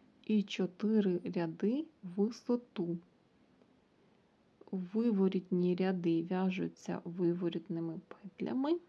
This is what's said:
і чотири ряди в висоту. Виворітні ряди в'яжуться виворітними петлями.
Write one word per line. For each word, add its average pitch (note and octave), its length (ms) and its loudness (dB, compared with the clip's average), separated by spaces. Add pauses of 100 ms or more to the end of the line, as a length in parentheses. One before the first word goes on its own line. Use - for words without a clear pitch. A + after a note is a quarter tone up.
(260)
і G#3+ 180 2
чотири G3 800 0
ряди F3+ 600 -2 (180)
в F#3 180 -4
висоту. A3 760 -2 (1700)
Виворітні F#3+ 1040 2
ряди F3 480 2
в'яжуться F#3 800 -2
виворітними E3+ 1040 -2
петлями. B3+ 800 -4